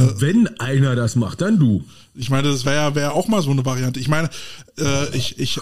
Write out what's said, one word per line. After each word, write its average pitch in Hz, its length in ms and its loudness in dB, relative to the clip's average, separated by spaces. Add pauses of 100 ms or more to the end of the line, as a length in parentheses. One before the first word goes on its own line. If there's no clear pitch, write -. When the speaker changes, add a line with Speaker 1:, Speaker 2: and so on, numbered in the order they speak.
Speaker 1:
meine 107 200 4
Speaker 2:
wenn 196 260 4 (120)
einer 135 360 0
das 120 200 0
macht, 113 260 -2
dann 208 180 2
du. 107 260 4 (300)
Speaker 1:
Ich 123 140 -6
meine, 139 200 2
das 131 160 -2
wär 139 80 2
ja, 147 220 0
wär 147 180 -2
auch 175 160 -2
mal 214 120 2
so 139 100 -2
eine 135 120 0
Variante. 127 360 -2
Ich 123 100 -4
meine, 156 200 2 (480)
äh, 139 380 0
ich, - 240 -4
ich, - 220 -4